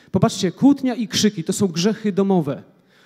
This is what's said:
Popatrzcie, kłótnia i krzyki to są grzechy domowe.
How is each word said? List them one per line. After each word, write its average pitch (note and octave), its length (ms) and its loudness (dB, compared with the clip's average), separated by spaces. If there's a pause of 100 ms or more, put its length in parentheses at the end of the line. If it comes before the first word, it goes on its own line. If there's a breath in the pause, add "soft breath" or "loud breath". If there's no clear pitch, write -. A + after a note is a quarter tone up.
(100)
Popatrzcie, F#3+ 420 0
kłótnia C4 420 2
i A3 140 -4
krzyki G#3 360 0
to G3 80 -4
są G3+ 160 0
grzechy F#3+ 440 -2
domowe. F3+ 500 0 (440 soft breath)